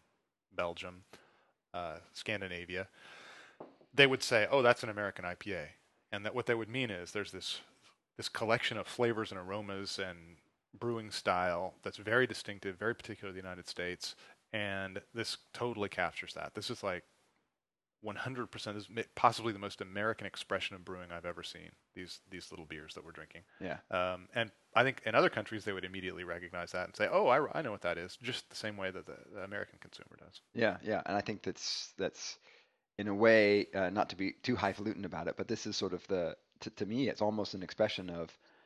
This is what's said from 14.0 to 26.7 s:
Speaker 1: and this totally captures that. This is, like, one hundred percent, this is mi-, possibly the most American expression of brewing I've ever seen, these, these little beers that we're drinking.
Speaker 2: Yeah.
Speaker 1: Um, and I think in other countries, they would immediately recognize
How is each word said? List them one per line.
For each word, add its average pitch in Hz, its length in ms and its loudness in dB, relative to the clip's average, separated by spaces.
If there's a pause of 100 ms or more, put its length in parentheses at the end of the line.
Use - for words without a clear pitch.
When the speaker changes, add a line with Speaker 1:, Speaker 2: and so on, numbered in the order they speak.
Speaker 1:
and 98 500 -4 (120)
this 113 240 -4 (160)
totally 110 340 -2
captures 90 460 -2
that. 76 220 -8
This 107 160 -6
is, 117 100 -6
like, 90 220 -2 (960)
one 104 140 -8
hundred 123 320 -6
percent, 104 280 -8
this 104 100 -8
is - 40 -20
mi-, 113 140 -2 (100)
possibly 113 400 4
the 98 60 -6
most 101 220 -6
American 101 440 -2
expression - 500 -4
of 92 80 -16
brewing 90 280 -10
I've 85 140 -8
ever 82 180 -6
seen, - 260 -12 (240)
these, 92 280 -12 (100)
these 90 180 -12
little 85 160 -14
beers 80 300 -12
that 78 100 -12
we're 82 60 -16
drinking. 80 300 -16 (200)
Speaker 2:
Yeah. 87 160 -4 (140)
Speaker 1:
Um, 92 420 0
and 117 160 0 (240)
I 117 100 8
think 127 220 2
in 110 80 0
other 156 160 8
countries, 104 340 -4
they 104 100 -2
would 92 120 -4
immediately 92 380 -6
recognize 87 480 -6